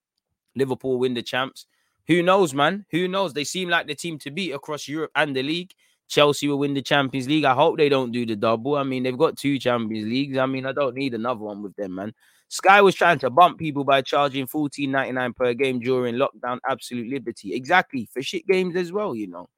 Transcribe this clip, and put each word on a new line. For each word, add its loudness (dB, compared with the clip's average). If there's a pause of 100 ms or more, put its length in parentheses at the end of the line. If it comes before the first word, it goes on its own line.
(560)
Liverpool -2
win 0
the -4
champs. -6 (400)
Who 4
knows, 4
man? 2
Who -2
knows? -2
They -4
seem -6
like 0
the -8
team -8
to -12
beat -4
across -8
Europe -6
and 0
the 0
league. -6 (340)
Chelsea 4
will 0
win 0
the -2
Champions 0
League. 2
I 4
hope 4
they 6
don't 2
do -2
the -2
double. 0
I 0
mean, -4
they've -2
got 2
two 0
Champions -2
Leagues. -2
I 2
mean, -4
I -4
don't -2
need -2
another -4
one -8
with -12
them, -6
man. -8 (320)
Sky 6
was 6
trying 4
to -2
bump 6
people -4
by 4
charging -2
fourteen -4
ninety-nine -2
per 0
game 0
during 0
lockdown. -2 (100)
Absolute -6
liberty. -8
Exactly. -2
For -6
shit -8
games 0
as -4
well, -4
you -6
know. -16 (100)